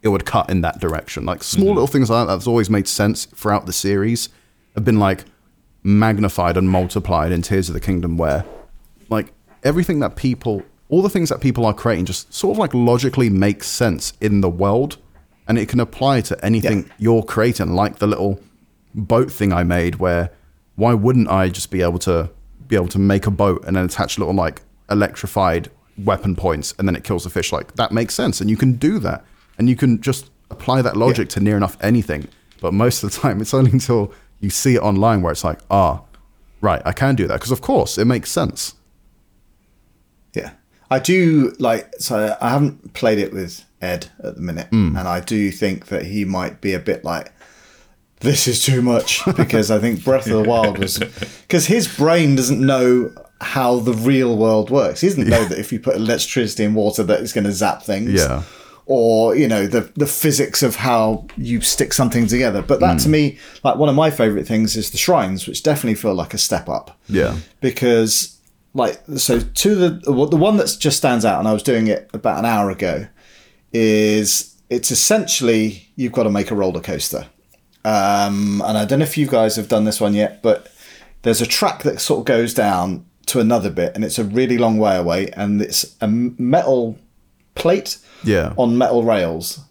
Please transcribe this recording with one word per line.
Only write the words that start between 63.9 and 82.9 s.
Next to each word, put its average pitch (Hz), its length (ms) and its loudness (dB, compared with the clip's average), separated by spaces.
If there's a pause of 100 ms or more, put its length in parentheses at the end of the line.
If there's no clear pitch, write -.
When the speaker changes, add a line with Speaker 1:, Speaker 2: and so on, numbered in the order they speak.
Speaker 3:
my 156 140 4
favourite 110 360 0
things 110 300 0
is 107 140 -6
the - 80 -8
shrines, 98 500 0
which - 160 -10
definitely 139 320 0
feel 104 180 -2
like 87 200 -6
a 107 40 -6
step - 300 -2
up. - 280 -6 (120)
Speaker 1:
Yeah. 73 260 2 (260)
Speaker 3:
Because, 120 760 0 (380)
like, 120 260 -2 (160)
so 120 240 0
to - 340 0
the, 180 380 0
well, 135 140 2
the 156 100 2
one 202 220 4
that - 200 -2
just 147 200 0
stands 120 260 0
out, 98 160 2
and 107 80 0
I 110 40 2
was 104 120 -2
doing 113 240 2
it 107 260 -2
about 104 240 -2
an 101 60 -4
hour 104 260 0
ago, 90 360 -4 (640)
is 107 840 0 (160)
it's 123 220 -2
essentially, 113 1040 0
you've 127 160 -4
gotta 110 180 0
make 101 220 -2
a - 20 -4
roller 95 260 -2
coaster. - 460 -6 (580)
Um, 101 800 2
and 107 140 0
I 104 60 0
don't 135 160 2
know 156 40 4
if 147 140 -4
you 147 80 2
guys 113 300 2
have 107 120 -6
done 107 160 2
this 107 160 -2
one 104 140 0
yet, 104 280 -2
but - 260 0 (540)
there's 117 180 2
a 240 60 -2
track - 360 -2
that - 180 -2
sort - 200 0
of 113 60 -8
goes 117 280 2
down 95 500 0 (220)